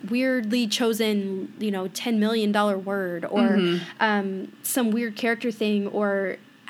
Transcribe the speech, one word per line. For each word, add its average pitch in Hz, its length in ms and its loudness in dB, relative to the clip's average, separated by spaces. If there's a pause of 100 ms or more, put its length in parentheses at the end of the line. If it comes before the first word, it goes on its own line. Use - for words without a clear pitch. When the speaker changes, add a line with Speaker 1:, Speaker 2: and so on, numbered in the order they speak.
Speaker 1:
weirdly 247 580 0
chosen, 208 920 0
you 214 120 -2
know, 190 180 -4
ten 220 300 -2
million 214 320 2
dollar 208 260 2
word 185 480 -4
or, 208 160 2
Speaker 2:
Mm-hmm. 185 420 4 (160)
Speaker 1:
um, 202 520 0 (120)
some 233 280 0
weird 226 240 -2
character 233 360 0
thing 208 360 0
or, 196 500 0 (320)